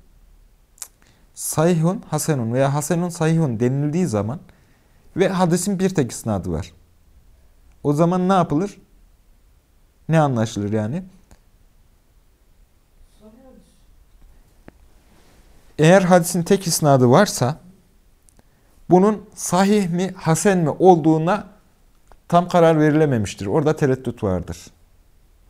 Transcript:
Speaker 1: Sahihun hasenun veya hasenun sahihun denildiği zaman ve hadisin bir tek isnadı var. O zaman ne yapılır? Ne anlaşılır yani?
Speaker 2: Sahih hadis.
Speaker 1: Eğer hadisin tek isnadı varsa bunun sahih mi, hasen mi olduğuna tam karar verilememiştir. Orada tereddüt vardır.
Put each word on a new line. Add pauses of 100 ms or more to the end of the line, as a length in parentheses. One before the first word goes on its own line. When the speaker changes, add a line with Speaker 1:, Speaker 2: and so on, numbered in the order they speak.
(1300)
Speaker 1:
Sahihun
hasenun
veya
hasenun
sahihun
denildiği
zaman (760)
ve
hadisin
bir
tek
isnadı
var. (1080)
O
zaman
ne
yapılır? (1300)
Ne
anlaşılır
yani? (2250)
Speaker 2:
Sahih
hadis. (2000)
Speaker 1:
Eğer
hadisin
tek
isnadı
varsa (1300)
bunun (100)
sahih
mi,
hasen
mi
olduğuna (800)
tam
karar
verilememiştir.
Orada
tereddüt
vardır. (920)